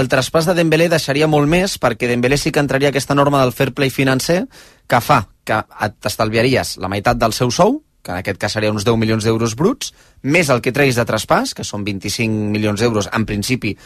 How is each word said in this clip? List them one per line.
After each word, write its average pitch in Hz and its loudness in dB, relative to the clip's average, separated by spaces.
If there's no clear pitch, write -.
el 127 0
traspàs 156 0
de 185 2
Dembélé 165 2
deixaria 151 0
molt 147 4
més, 180 0
perquè 120 -2
Dembélé 123 2
sí 156 -2
que 151 0
entraria 139 2
aquesta 135 -2
norma 143 4
del 127 2
fair 127 -2
play 139 -2
financer 143 0
que 123 2
fa 127 2
que 110 0
et, - -6
t'estalviaries 113 0
la 92 -6
meitat 104 0
del 117 2
seu 123 0
sou, 233 2
que - -12
en 90 -6
aquest 101 -4
cas 104 -2
seria 107 -2
uns 107 -2
deu 117 2
milions 110 0
d'euros 113 0
bruts, 180 -2
més 151 2
el 120 2
que 123 -2
treguis 135 2
de 120 2
traspàs, 165 -2
que - -12
són 104 -8
vint-i-cinc 104 -4
milions 107 0
d'euros, 110 0
en 110 0
principi, 104 -4